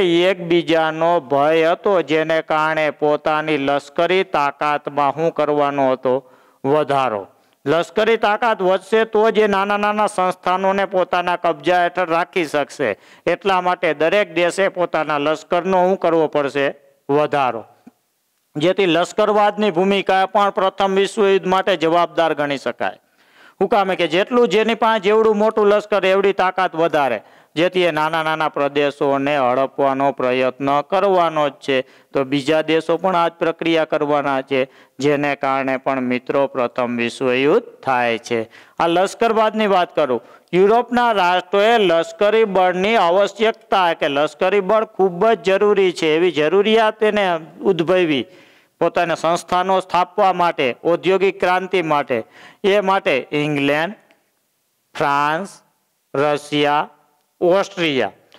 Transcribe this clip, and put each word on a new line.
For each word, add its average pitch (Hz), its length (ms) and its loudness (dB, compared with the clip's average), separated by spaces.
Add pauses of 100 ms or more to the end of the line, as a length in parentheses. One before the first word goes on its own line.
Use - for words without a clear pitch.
(240)
એકબીજાનો 165 960 0
ભય 151 520 2
હતો, 185 300 0
જેને 156 400 -2
કારણે 156 480 0
પોતાની 151 640 -2
લશ્કરી 170 680 -2
તાકાતમાં 143 920 -2
શું 160 180 -2
કરવાનો 143 600 0
હતો? 127 220 -2 (500)
વધારો. 135 600 -2 (400)
લશ્કરી 214 500 0
તાકાત 214 460 0
વધશે 190 420 0
તો 220 260 0
જ 196 80 0
એ 214 80 4
નાના 202 300 -2
નાના 208 300 -2
સંસ્થાનોને 190 800 -2
પોતાના 180 500 -2
કબજા 165 460 0
હેઠળ 175 260 -2
રાખી 170 360 -2
શકશે. 139 460 -4 (360)
એટલા 180 340 0
માટે 180 340 -2
દરેક 170 400 0
દેશે 175 340 0
પોતાના 156 500 -2
લશ્કરનો 165 680 -2
શું 190 120 0
કરવો 165 300 2
પડશે? 139 380 -2 (420)
વધારો. 139 560 0 (920)
જેથી 185 300 0
લશ્કરવાદની 208 840 0
ભૂમિકા 190 560 0
પણ 202 240 0
પ્રથમ 190 440 -2
વિશ્વયુદ્ધ 196 520 0
માટે 185 300 0
જવાબદાર 160 580 0
ગણી 143 240 -4
શકાય. 113 420 -8 (600)
હું 190 80 0
કામે 190 280 0
કે 175 100 0
જેટલું 208 420 2
જેની 214 260 0
પાસે 220 280 0
જેવડું 214 340 2
મોટું 214 300 2
લશ્કર 202 380 2
એવડી 196 280 2
તાકાત 185 440 -2
વધારે, 147 440 0 (360)
જેથી 180 260 0
એ 170 80 2
નાના 160 320 -2
નાના 156 260 -2
પ્રદેશોને 143 880 -2
હડપવાનો 135 760 0
પ્રયત્ન 127 560 -2 (120)
કરવાનો 170 680 0
જ 135 40 -6
છે. 135 280 -2 (320)
તો 139 120 -2
બીજા 143 380 0
દેશો 160 340 0
પણ 185 200 -2
આ 170 120 2
જ 165 40 -6
પ્રક્રિયા 165 520 -2
કરવાના 143 580 -2
છે, 135 180 -2 (380)
જેને 143 380 0
કારણે 135 400 -2
પણ 135 240 -4
મિત્રો 127 460 -2
પ્રથમ 120 500 -4
વિશ્વયુદ્ધ 127 720 0 (140)
થાય 123 360 -2
છે. 113 220 -6 (380)
આ 165 80 0
લશ્કરવાદની 214 800 0
વાત 180 300 0
કરું, 127 240 0 (320)
યુરોપના 233 600 2
રાષ્ટ્રોએ 196 640 2
લશ્કરી 202 640 2
બળની 185 520 0
આવશ્યકતા 196 960 0
કે 160 140 -2
લશ્કરી 156 520 0
બળ 214 240 0
ખૂબ 190 420 -2
જ 226 180 2
જરૂરી 196 480 2
છે 156 240 0
એવી 175 140 2
જરૂરિયાત 208 720 2
એને 208 220 2 (380)
ઉદ્ભવી 170 640 0 (540)
પોતાના 170 340 -2
સંસ્થાનો 180 640 -2
સ્થાપવા 185 520 0
માટે, 160 520 -2
ઔદ્યોગિક 180 560 0
ક્રાંતિ 185 420 0
માટે. 143 360 -2 (460)
એ 202 160 2
માટે 190 520 0
ઇંગ્લેન્ડ, 147 640 -2 (1000)
ફ્રાન્સ, 151 540 -2 (680)
રશિયા, 147 720 0 (520)
ઓસ્ટ્રિયા 170 720 0 (260)